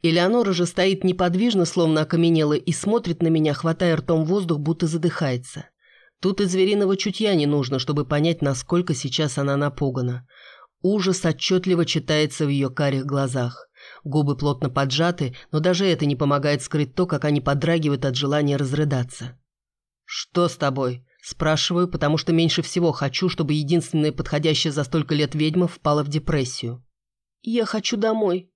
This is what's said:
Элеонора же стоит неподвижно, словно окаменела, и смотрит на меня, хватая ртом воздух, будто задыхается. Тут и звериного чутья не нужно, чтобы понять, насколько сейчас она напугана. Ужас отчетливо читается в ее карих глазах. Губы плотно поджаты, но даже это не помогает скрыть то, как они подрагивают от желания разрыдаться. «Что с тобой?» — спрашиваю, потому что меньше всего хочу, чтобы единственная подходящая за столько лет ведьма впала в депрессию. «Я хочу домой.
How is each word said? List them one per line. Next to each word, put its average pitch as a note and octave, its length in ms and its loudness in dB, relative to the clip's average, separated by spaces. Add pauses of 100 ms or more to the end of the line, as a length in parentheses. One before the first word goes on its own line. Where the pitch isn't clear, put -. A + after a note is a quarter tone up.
Элеонора F#3+ 500 2
же F3 140 0
стоит F#3+ 360 0
неподвижно, F#3 640 2
словно D#3+ 360 2
окаменела, D#3+ 520 2
и - 200 -2
смотрит G3+ 500 -2
на E3 60 2
меня, D#3 260 2
хватая E3 400 0
ртом D#3+ 280 0
воздух, E3+ 360 0
будто D#3+ 260 -2
задыхается. D#3 840 -4 (520)
Тут G3 200 0
и G#3 40 4
звериного F#3+ 500 2
чутья G3+ 380 -2
не D3 140 4
нужно, C#3 320 0
чтобы C#3+ 260 -2
понять, D#3+ 380 0
насколько D#3 500 0
сейчас D3 460 -4
она C#3 180 0
напугана. C3 680 -2 (600)
Ужас F#3+ 380 0
отчетливо F3+ 580 2
читается D3+ 640 0
в C#3 40 0
ее C#3 200 0
карих C3+ 380 -2
глазах. C3 580 -2 (380)
Губы C#3+ 340 0
плотно C#3 320 0
поджаты, C#3 680 0 (160)
но D#3 80 0
даже F3+ 260 2
это D#3+ 200 2
не C#3+ 100 2
помогает C#3+ 460 0
скрыть D3 340 -2
то, F3+ 120 0
как D3+ 180 -4
они D3 160 2
подрагивают C#3+ 640 0
от C3 100 -2
желания C#3+ 400 0
разрыдаться. C#3 840 -2 (680)
«Что - 420 -2
с E3 80 -4
тобой?» — C3 500 -4 (180)
спрашиваю, D#3+ 640 0
потому D#3 300 0
что D#3+ 160 0
меньше E3 280 2
всего E3+ 300 0
хочу, D3 380 -2
чтобы D3+ 240 -2
единственная D3+ 580 0
подходящая D3+ 600 0
за C#3+ 120 -2
столько D#3 320 0
лет D3 180 0
ведьма D#3 340 2
впала D3 360 0
в C#3 40 -4
депрессию. C3+ 760 -4 (560)
«Я A3+ 240 0
хочу A3 320 -4
домой. G#3 580 0